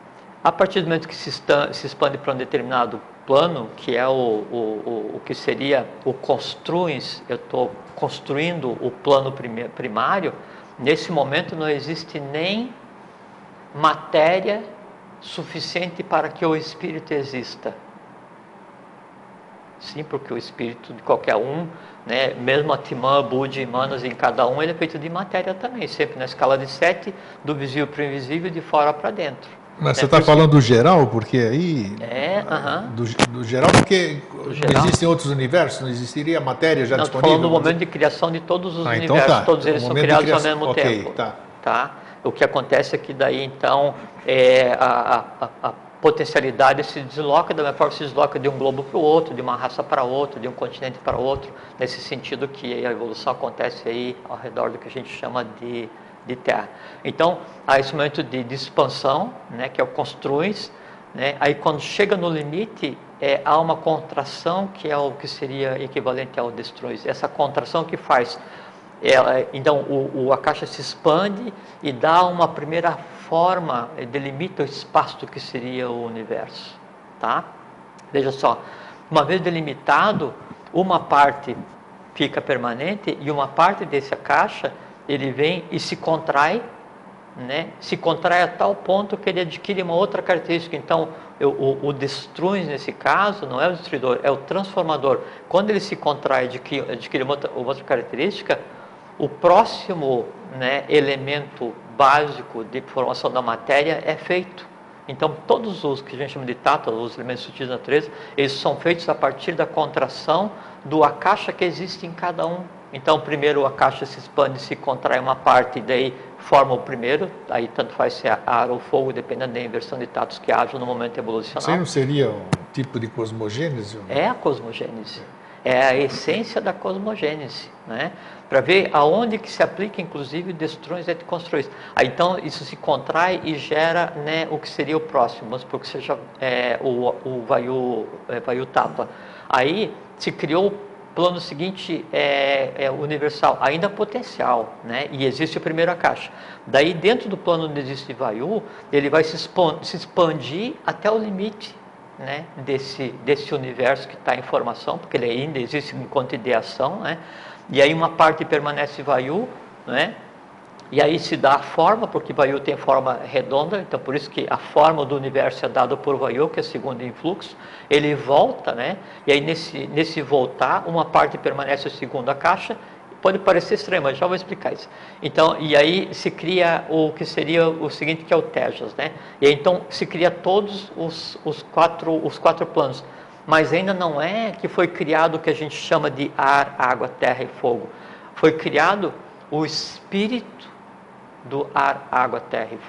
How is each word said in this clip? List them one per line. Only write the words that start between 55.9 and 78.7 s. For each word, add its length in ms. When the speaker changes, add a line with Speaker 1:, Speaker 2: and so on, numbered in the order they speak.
Speaker 1:
de 100
Terra. 320
Então, 340
há 140
esse 120
momento 300
de, 220
de 100
expansão, 800
né, 180
que 120
é 40
o 40
construis, 840
né? 260
Aí 140
quando 260
chega 360
no 140
limite, 640
é, 240
há 160
uma 160
contração 920
que 200
é 80
o 160
que 160
seria 540
equivalente 560
ao 140
destruis. 540
Essa 220
contração 560
que 120
faz, 420
ela, 480
então 300
o, 440
o, 60
a 60
caixa 280
se 140
expande 720
e 100
dá 320
uma 240
primeira 480
forma, 680
eh, 80
delimita 560
o 20
espaço 600
que 140
seria 500
o 160
universo, 720
tá? 260
Veja 180
só, 300